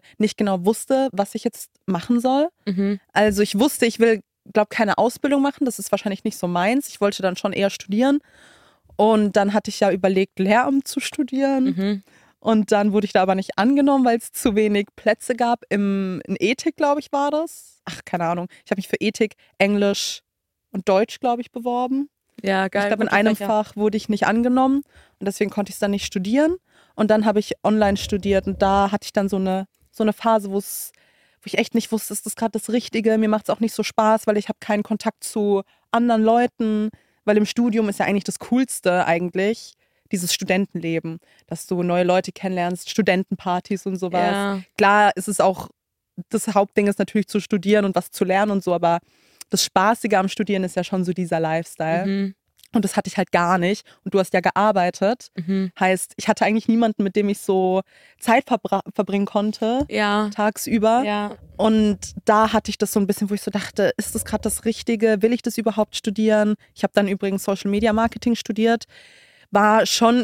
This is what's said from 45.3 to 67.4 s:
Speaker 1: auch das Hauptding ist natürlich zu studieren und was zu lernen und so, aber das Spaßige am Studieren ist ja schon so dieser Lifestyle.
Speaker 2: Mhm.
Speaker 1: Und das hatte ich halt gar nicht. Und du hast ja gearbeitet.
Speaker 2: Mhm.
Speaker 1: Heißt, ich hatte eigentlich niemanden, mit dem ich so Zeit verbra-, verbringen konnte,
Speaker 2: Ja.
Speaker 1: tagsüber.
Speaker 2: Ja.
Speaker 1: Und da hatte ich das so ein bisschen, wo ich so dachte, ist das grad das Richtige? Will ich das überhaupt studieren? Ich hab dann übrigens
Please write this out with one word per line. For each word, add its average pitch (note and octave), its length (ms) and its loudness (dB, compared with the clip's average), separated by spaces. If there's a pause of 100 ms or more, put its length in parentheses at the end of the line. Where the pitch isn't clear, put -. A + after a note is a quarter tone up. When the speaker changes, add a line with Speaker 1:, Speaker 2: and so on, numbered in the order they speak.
Speaker 1:
auch - 260 0 (600)
das - 260 -4
Hauptding G3+ 320 2
ist G3+ 100 0
natürlich G3+ 300 -2
zu G#3 140 -2
studieren G3+ 440 2
und F#3+ 100 0
was F3+ 140 -4
zu - 140 -2
lernen G3 280 2
und G3 120 0
so, F3+ 100 0
aber E3+ 260 2 (500)
das - 160 0
Spaßige G#3 480 2
am F#3+ 160 2
Studieren G3 340 -2
ist F3+ 120 -6
ja F3+ 80 -2
schon F#3 220 -2
so F3+ 80 -2
dieser E3+ 260 -2
Lifestyle. E3 640 -2
Speaker 2:
Mhm. G3 300 -4 (380)
Speaker 1:
Und A3 120 2
das F#3 120 -4
hatte - 100 -2
ich - 100 -12
halt F#3 140 -2
gar F3 260 2
nicht. F3+ 280 -2 (180)
Und F#3+ 100 -8
du G3 60 2
hast F#3 140 -2
ja F#3 80 2
gearbeitet. G3 920 0
Speaker 2:
Mhm. F#3+ 440 -4
Speaker 1:
Heißt, F#3 380 0
ich - 100 -10
hatte G#3 180 2
eigentlich G#3+ 220 0
niemanden, A3+ 360 2
mit F#3+ 120 -2
dem G3+ 140 2
ich G3+ 100 -4
so F#3+ 420 0 (380)
Zeit A#3+ 260 2
verbra-, G3+ 360 -2 (120)
verbringen G3+ 320 -2
konnte, A3 640 -2
Speaker 2:
Ja. G#3 440 0
Speaker 1:
tagsüber. A3 720 0
Speaker 2:
Ja. G#3 300 -4 (200)
Speaker 1:
Und G#3+ 440 2 (260)
da G#3+ 260 4
hatte A3 200 0
ich - 60 -8
das G3+ 140 -2
so G#3+ 80 2
ein G3 80 2
bisschen, G3+ 220 -2
wo G#3 60 -2
ich G3+ 60 -4
so G3+ 100 -8
dachte, G3 460 0
ist - 180 -6
das - 100 -6
grad - 200 -4
das - 200 -4
Richtige? A3 560 0
Will A#3 120 2
ich A#3+ 100 -2
das A#3 140 -4
überhaupt G#3+ 380 -2
studieren? G#3+ 600 2 (200)
Ich - 80 -12
hab G3+ 100 -2
dann G3+ 140 2
übrigens G3 360 -4